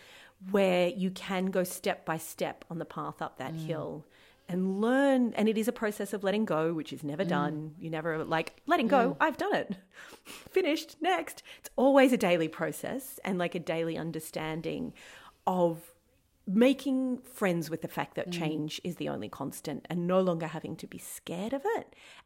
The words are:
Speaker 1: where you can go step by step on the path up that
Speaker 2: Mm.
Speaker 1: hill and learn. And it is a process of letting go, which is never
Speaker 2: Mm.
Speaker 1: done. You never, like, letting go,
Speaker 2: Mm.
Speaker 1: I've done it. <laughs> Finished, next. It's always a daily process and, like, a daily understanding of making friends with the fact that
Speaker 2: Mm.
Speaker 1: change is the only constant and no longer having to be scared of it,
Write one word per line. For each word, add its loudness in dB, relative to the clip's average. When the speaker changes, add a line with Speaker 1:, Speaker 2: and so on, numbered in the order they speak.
Speaker 1:
where 4
you 0
can -2
go 2
step -4
by -2
step -6
on -6
the -4
path -8
up -8
that -8
Speaker 2:
Mm. -8
Speaker 1:
hill -6
and 0
learn. 4
And 4
it 4
is 0
a 2
process -4
of -4
letting 2
go, 2
which -6
is -10
never -2
Speaker 2:
Mm. -2
Speaker 1:
done. 0
You -10
never, -2
like, -2
letting 4
go, 6
Speaker 2:
Mm. -10
Speaker 1:
I've 2
done 0
it. -2
<laughs> -20
Finished, -2
next. 0
It's -16
always 8
a 6
daily 4
process -6
and, 0
like, -2
a -4
daily -2
understanding -6
of 2
making 4
friends 0
with -4
the -6
fact -6
that -4
Speaker 2:
Mm. -6
Speaker 1:
change -2
is -4
the -4
only -6
constant -8
and -2
no 4
longer 0
having -8
to -12
be -14
scared -8
of -4
it, -2